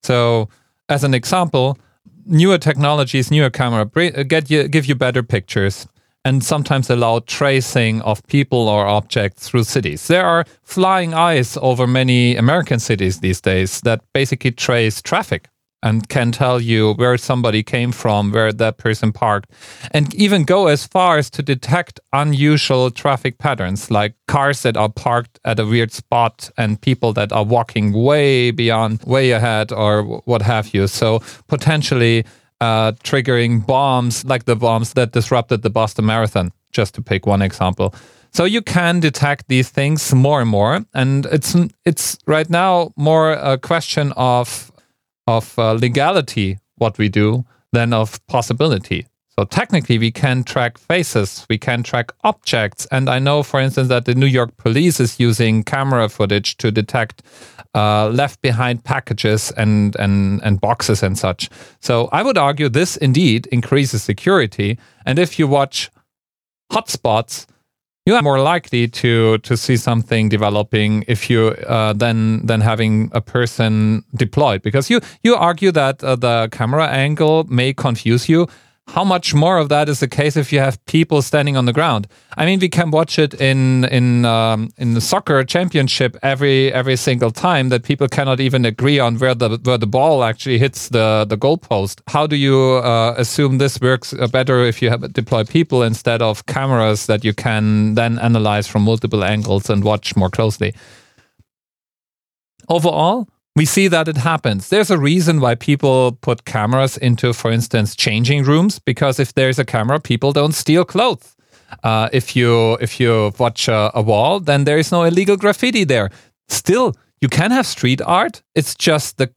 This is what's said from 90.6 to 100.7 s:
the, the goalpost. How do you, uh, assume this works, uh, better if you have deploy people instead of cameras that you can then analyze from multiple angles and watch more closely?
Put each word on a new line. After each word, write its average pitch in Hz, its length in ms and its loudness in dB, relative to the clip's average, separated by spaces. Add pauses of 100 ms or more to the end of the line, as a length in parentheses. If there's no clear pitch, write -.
the, 110 400 2
the 107 100 -2
goalpost. 107 680 -2
How 147 200 0
do 147 100 -2
you, 139 180 2 (260)
uh, 117 360 2
assume 131 400 0
this 135 240 0
works, 127 320 0
uh, 127 140 -4
better 127 360 2
if 117 180 0
you 117 80 2
have 120 220 -2
deploy 113 320 -2
people 139 400 0
instead 113 380 -2
of 110 240 -2
cameras 117 600 0
that 110 180 0
you 107 80 0
can 107 640 0
then 117 240 0
analyze 107 480 0
from 104 160 0
multiple 110 420 0
angles 98 440 -2
and 101 140 2
watch 104 320 -2
more 92 140 0
closely? 104 440 -2 (2000)